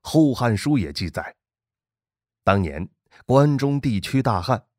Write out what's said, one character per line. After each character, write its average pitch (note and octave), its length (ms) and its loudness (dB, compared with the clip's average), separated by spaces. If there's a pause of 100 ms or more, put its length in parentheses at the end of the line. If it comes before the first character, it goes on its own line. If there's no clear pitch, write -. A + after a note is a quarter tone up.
《后 D#3 320 2
汉 A2+ 240 0
书》 D3 220 -2
也 D#2+ 120 -4
记 D#2+ 200 -6
载， - 260 -10 (1040)
当 G2 200 2
年 D#2 260 -6 (380)
关 C#3 320 4
中 C#3+ 200 0
地 A#2 220 -2
区 C3+ 220 -2
大 G#2+ 180 0
旱 A#2 240 -2 (140)